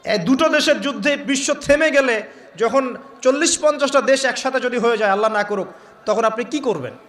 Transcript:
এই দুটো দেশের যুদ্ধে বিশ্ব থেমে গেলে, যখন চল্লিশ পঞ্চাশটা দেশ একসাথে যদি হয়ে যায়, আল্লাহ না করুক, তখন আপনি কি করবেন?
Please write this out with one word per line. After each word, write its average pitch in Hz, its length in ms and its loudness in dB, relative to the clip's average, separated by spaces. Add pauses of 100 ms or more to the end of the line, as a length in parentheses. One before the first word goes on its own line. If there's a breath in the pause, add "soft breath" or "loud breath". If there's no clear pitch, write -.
এই 220 120 0
দুটো 262 320 2
দেশের 302 320 2
যুদ্ধে 277 340 -2
বিশ্ব 277 380 -2
থেমে 302 380 2
গেলে, 262 240 2 (420 loud breath)
যখন 226 260 0 (380)
চল্লিশ 285 400 2
পঞ্চাশটা 285 400 2
দেশ 269 240 2
একসাথে 254 340 -2
যদি 247 180 -2
হয়ে 233 200 2
যায়, 202 140 2
আল্লাহ 214 200 0
না 208 120 -2
করুক, 202 240 -4 (380 loud breath)
তখন 214 200 0
আপনি 220 180 -2
কি 277 160 -6
করবেন? 170 340 -4 (160)